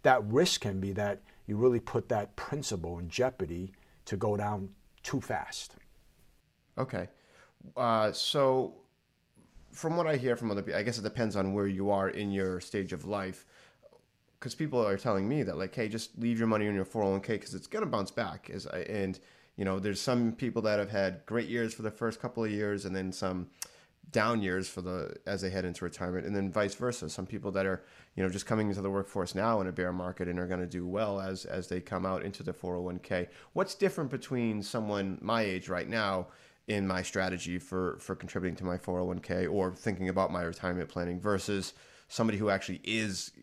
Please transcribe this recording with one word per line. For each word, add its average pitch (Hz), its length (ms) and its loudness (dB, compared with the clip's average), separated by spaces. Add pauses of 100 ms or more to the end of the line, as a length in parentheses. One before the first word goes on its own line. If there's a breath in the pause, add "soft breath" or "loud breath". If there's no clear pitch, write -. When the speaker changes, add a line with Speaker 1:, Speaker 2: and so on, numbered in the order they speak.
Speaker 1:
That 131 220 8
risk 135 360 6
can 95 200 0
be 98 120 0
that 101 280 0 (260 soft breath)
you 104 80 0
really 120 240 6
put - 300 -2
that 104 260 0
principal 87 640 -4
in 87 80 -6
jeopardy 92 640 -2 (340 soft breath)
to 104 120 -2
go 104 180 2
down 104 340 -2 (320)
too - 180 -2
fast. - 540 -6 (1040)
Speaker 2:
Okay. 101 300 -4 (680 soft breath)
Uh, 113 360 4
so 131 640 2 (960)
from 160 260 -2
what 170 80 4
I 156 100 4
hear 123 200 4
from 117 160 -2
other 101 100 0
people, 87 180 0
I 107 40 0
guess 117 160 -2
it 101 40 -6
depends 110 320 0
on 95 200 2
where 101 100 2
you 98 240 0
are 98 200 4
in 101 200 -2
your 95 320 0
stage 98 320 -4
of 76 120 -8
life. 95 420 -6 (920 soft breath)
'cause 117 140 -8
people 131 300 2
are 98 120 4
telling 101 320 2
me 143 140 2
that, 92 140 -2
like, 95 160 -4
"Hey, 113 140 0
just 110 320 -6
leave 117 180 2
your 113 100 4
money 107 180 4
in 104 100 2
your 95 80 2
four 107 200 0
oh 98 80 4
one 98 100 2
k 107 160 -2
'cause - 160 -8
it's 92 140 -10
gonna 214 180 -2
bounce 113 260 0
back." 98 380 -4
Is, - 180 -8
I, - 120 -4
and, 95 380 -2 (380 soft breath)
you 98 80 -4
know, 95 160 0
there's 98 220 0
some 120 320 2
people 117 300 -2
that 104 160 4
have 98 100 0
had 95 360 0
great 113 220 -2
years 113 260 -2
for 110 100 -10
the 107 80 -2
first 113 280 -4
couple 117 240 -2
of 107 80 0
years 104 320 0
and 95 100 -4
then 95 200 -2
some 92 360 -2 (640 loud breath)
down 113 300 4
years 92 260 0
for - 140 -8
the, 90 340 -4 (100)
as 95 160 -2
they 95 80 -2
head 92 140 -2
into 90 220 -4
retirement, 90 400 -4
and 101 100 -2
then 98 160 0
vice 101 220 2
versa. 117 360 -4
Some 92 160 -6
people 101 260 -6
that 95 140 2
are, 95 180 0 (320 soft breath)
you 98 80 0
know, 92 60 2
just 95 160 -4
coming 107 220 2
into 101 140 -2
the 98 80 0
workforce 98 460 -2
now 107 260 2
in 92 60 0
a 90 40 -2
bear 90 220 -2
market 90 340 -4
and 87 120 -2
are 90 80 -2
gonna 90 180 -2
do 87 200 -6
well 98 360 -2
as, 95 240 -6
as 90 240 -4
they 90 100 -2
come 92 260 -4
out 95 180 0
into 95 200 -6
the 85 80 -4
four 90 240 -4
oh 87 60 -2
one 90 180 -4
k. 90 300 -2 (240 loud breath)
What's 190 220 0
different 180 340 2
between 117 540 0
someone 104 580 -2
my 113 220 2
age 92 260 0
right 90 180 -2
now 98 400 0 (400 soft breath)
in 104 200 2
my 92 160 2
strategy 90 560 0
for, 92 400 0
for 95 160 -6
contributing 90 420 -4
to 92 80 -6
my 90 120 0
four 90 220 -2
oh 90 60 0
one 90 140 -2
k 90 260 0
or 92 300 2
thinking 95 340 -2
about 95 220 2
my 90 100 0
retirement 87 480 -2
planning 87 300 -2
versus 98 540 0 (340 soft breath)
somebody 113 300 0
who 107 120 2
actually 98 340 0
is 107 480 -2 (120)